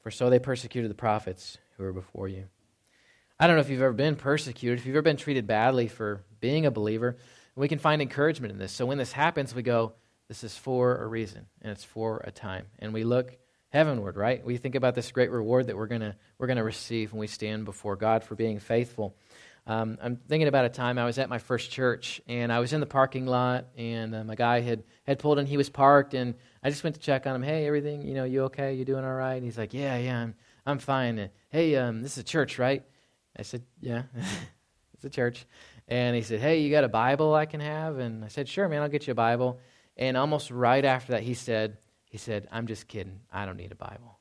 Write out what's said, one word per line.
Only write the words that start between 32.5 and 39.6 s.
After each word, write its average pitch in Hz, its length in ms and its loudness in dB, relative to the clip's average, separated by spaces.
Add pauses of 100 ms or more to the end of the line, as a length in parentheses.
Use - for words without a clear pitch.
right?" 135 240 2 (560)
I 107 40 -10
said, 120 200 -10 (180)
"Yeah, 123 220 -4 (460)
<laughs> - 460 -20
it's - 100 -20
a 139 60 -10
church." 123 360 -4 (400)
And 120 300 0
he 117 60 0
said, 107 180 -4
"Hey, 156 200 4
you 147 100 2
got 147 140 6
a 120 40 2
Bible 135 460 4
I 156 120 4
can 156 140 -8
have?" 151 380 -6
And 113 260 -6
I 107 40 -12
said, 139 200 -6
"Sure, 196 200 -2
man, 147 140 0
I'll 147 60 -2
get 147 180 -2
you 135 60 -4
a - 20 -2
Bible." 120 460 2 (380)